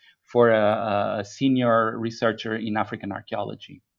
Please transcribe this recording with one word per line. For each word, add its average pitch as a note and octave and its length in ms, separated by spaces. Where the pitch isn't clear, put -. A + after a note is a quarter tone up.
for A#2+ 280
a, G#2 680
a G2+ 60
senior A#2 720
researcher A2+ 580
in G#2+ 200
African G#2 380
archaeology. G#2 680